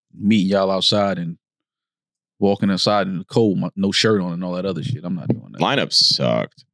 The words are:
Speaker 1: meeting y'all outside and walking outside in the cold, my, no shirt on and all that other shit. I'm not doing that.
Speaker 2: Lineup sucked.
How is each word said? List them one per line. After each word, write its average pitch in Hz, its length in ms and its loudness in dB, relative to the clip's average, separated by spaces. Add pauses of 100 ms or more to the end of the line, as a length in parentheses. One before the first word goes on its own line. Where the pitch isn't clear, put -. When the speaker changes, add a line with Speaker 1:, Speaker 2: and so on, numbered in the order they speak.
(160)
Speaker 1:
meeting 101 360 2
y'all 95 180 2
outside 98 480 0
and 85 180 -8 (1040)
walking 101 320 2
outside 98 380 2
in 95 100 -4
the 92 60 -8
cold, 107 340 2
my, 92 160 -4
no 98 160 0
shirt 107 320 2
on 90 100 -6
and 87 120 -8
all 90 80 -6
that 90 120 -6
other 92 200 -6
shit. - 200 -8
I'm 90 120 -4
not 78 120 -6
doing - 220 -6
that. 53 100 -16
Speaker 2:
Lineup 107 320 0
sucked. - 800 0